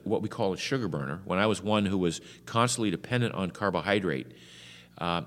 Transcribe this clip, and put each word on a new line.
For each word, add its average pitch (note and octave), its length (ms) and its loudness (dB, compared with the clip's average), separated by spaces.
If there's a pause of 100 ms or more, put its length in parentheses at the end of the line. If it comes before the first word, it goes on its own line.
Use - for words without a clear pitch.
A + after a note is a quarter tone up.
what G#2+ 180 0
we - 60 -4
call G2 260 -2
a - 20 -4
sugar B2 320 -2
burner, D2 360 -4
when F#2 140 0
I G#2 80 4
was G2 160 2
one G#2 220 4
who G2 140 2
was E2+ 220 2 (260)
constantly A#2 440 2
dependent G2 440 0
on F2+ 160 -2
carbohydrate, F2 800 0 (680)
uh, E2+ 280 0